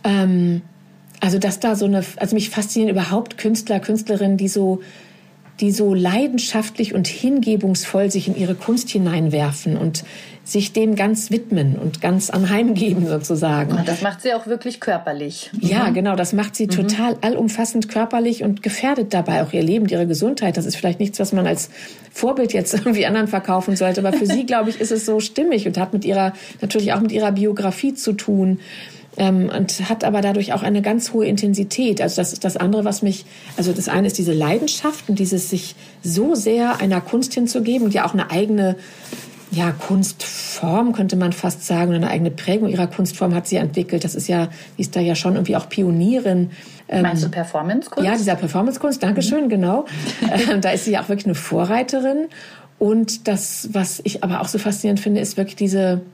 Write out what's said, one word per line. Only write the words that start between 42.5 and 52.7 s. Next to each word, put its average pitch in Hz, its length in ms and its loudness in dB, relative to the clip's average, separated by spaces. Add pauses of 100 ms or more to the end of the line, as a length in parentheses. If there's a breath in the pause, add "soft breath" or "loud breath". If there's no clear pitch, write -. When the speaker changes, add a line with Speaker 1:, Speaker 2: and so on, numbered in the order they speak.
Speaker 1:
ihrer 180 200 0
Kunstform 180 460 0
hat 175 140 -2
sie 185 80 -2
entwickelt. 170 480 -2
Das - 120 -4
ist - 120 -6
ja, 170 220 0 (260 loud breath)
sie 208 60 -6
ist - 160 -4
da - 20 2
ja 170 160 2
schon 185 200 0
irgendwie 190 200 0
auch - 140 -4
Pionierin. 180 800 2 (400 loud breath)
Ähm, 185 140 2
Speaker 2:
Meinst 170 200 0
du 165 60 0
Performance-Kunst? 170 760 -2
Speaker 1:
Ja, 214 120 2
dieser 196 180 2
Performance-Kunst, 208 680 -2
Dankeschön, 220 440 2
Speaker 2:
Mhm. 240 40 2
Speaker 1:
genau. 208 360 2 (440 loud breath)
Speaker 2:
<laughs> 226 220 2
Speaker 1:
Ähm, 202 80 2
da 190 120 2
ist - 120 -2
sie 208 140 0
auch - 100 -4
wirklich 202 200 -2
eine 170 80 2
Vorreiterin. 254 880 0 (540 loud breath)